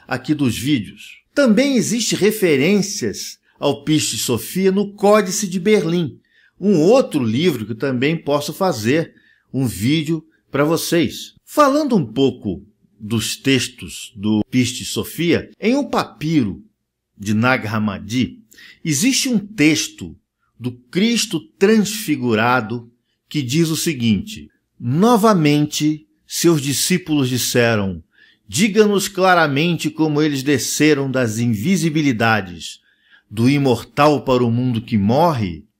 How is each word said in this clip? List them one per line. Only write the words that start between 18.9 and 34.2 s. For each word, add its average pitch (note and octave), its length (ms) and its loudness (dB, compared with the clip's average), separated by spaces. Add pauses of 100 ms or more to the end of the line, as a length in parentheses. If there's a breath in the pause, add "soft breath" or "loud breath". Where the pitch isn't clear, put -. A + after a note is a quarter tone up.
um B3 100 0
texto D3 800 -2 (420)
do A#2+ 140 -8
Cristo G3 720 -2 (180)
transfigurado B2 1300 0 (380)
que D3+ 140 -4
diz D3 260 0
o D#3+ 80 -4
seguinte: A#2 720 -2 (320)
"Novamente, D3+ 1300 2 (180)
seus E3 360 2
discípulos C#3+ 680 0
disseram: A#2 720 0 (460 soft breath)
'Diga-nos G3 640 2
claramente E3 800 2
como D3+ 320 0
eles C#3+ 200 0
desceram C#3 680 2
das A#2 280 -2
invisibilidades, A#2 1400 0 (500 soft breath)
do A#2 200 2
imortal C#3 760 2